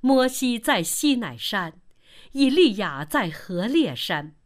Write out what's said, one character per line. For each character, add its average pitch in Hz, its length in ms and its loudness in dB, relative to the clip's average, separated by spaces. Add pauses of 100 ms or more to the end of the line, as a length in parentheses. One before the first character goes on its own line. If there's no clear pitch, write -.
摩 262 260 4
西 254 320 -2
在 220 240 0
西 285 320 0
乃 208 220 -6
山， 180 420 -6 (540)
以 269 160 4
利 277 260 6
亚 151 300 -6
在 202 240 -2
何 175 360 -6
烈 254 300 0
山 151 400 -6 (100)